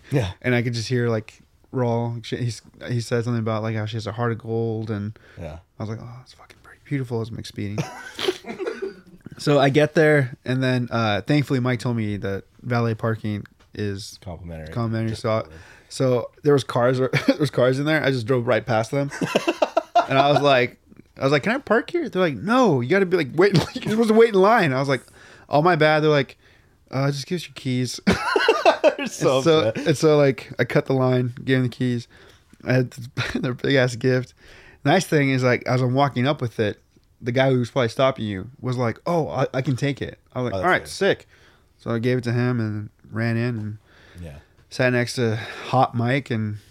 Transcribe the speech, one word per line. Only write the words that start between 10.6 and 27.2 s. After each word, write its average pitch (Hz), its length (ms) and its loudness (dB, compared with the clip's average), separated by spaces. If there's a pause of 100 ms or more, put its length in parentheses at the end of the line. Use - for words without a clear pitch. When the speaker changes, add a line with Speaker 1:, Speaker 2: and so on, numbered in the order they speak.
Speaker 2:
then, 127 300 0
uh, 107 300 0
thankfully 147 380 0
Mike 123 200 -2
told 120 180 -2
me 104 200 -2
that 98 260 -6 (180)
valet 117 320 0
parking 107 500 -4 (300)
is 101 500 -8
Speaker 1:
Complimentary. 82 480 -12
Speaker 2:
complimentary. 113 380 -4
Speaker 1:
Just 110 140 -6
Speaker 2:
So 113 80 -2
I, 110 80 0
Speaker 1:
totally. - 160 -10 (340)
Speaker 2:
so 127 420 0 (120)
there 143 100 4
was 135 100 4
cars, 127 360 2
<laughs> 131 280 -2
there 277 120 2
was 147 100 0
cars 131 300 2
in 143 60 -2
there. 156 180 0
I 135 80 2
just 120 160 -2
drove 123 180 0
right 113 180 2
past 113 280 0
them, 143 240 -2
<laughs> - 60 -8 (840)
and 135 120 2
I 143 120 6
was 139 120 4
like, 127 340 4 (400)
I - 60 -6
was 135 80 2
like, 147 100 2
"Can 208 120 -2
I 277 40 -2
park 240 320 0
here?" 339 180 -4
They're 185 140 -2
like, 160 140 0
"No, 185 460 2
you 123 80 -2
gotta 190 180 2
be, 180 100 0
like, 147 160 -2
wait, 190 240 4
<laughs> - 0 -
like, - 260 -2
you're 202 100 -4
supposed 226 160 4
to 220 40 4
wait 226 160 8
in 202 100 0
line." 196 340 6
I 127 60 0
was 139 100 0
like, 131 120 0 (480)
"Oh, 147 140 4
my 175 120 4
bad." 151 260 4
They're 156 100 4
like, 143 260 2 (540)
"Uh, 135 180 0
just 139 160 -4